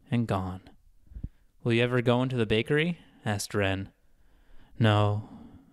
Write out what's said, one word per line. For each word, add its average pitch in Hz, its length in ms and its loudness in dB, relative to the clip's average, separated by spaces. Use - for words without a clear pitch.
and 120 180 0
gone." 92 340 -4
"Will 120 80 0
you 117 120 4
ever 123 180 2
go 123 220 4
into 131 120 -2
the 113 120 0
bakery?" 147 500 0
asked 104 300 -4
Wren. 98 360 -2
"No, 104 500 2